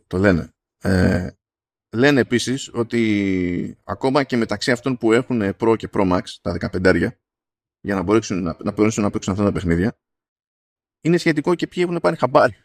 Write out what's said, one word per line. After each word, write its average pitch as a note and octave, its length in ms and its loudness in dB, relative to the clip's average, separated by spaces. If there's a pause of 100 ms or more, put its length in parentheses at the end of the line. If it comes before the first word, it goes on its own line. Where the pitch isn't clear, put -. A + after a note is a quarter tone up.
το F2+ 120 -4
λένε. F#2 340 2 (260)
Ε, F#2 520 0 (640)
λένε C3+ 280 4
επίσης A#2+ 520 -2
ότι G2+ 1120 -2
ακόμα C3+ 400 -2
και C3+ 120 -4
μεταξύ A2 340 -2
αυτών B2+ 260 -2
που A2+ 160 2
έχουνε A2+ 460 0
Pro A2+ 180 2
και G2 160 -10
Pro F#2+ 200 2
Max, F2+ 100 0 (180)
τα G2+ 120 -6
δεκαπεντάρια, F#2 680 0 (600)
για G2+ 140 -6
να F#2+ 80 -2
μπορέσουν G#2 400 0
να, E2 220 -6
να G#2 80 -4
μπορέσουν G#2+ 300 0
να G#2 80 0
παίξουν - 220 -4
αυτά G#2 120 0
τα G2+ 80 2
παιχνίδια, F2 460 -2 (1000)
είναι E3 160 2
σχετικό E3 380 0
και - 120 -6
ποιοι - 200 -6
έχουνε F3 140 -4
πάρει E3+ 160 0
χαμπάρι B2+ 380 2 (100)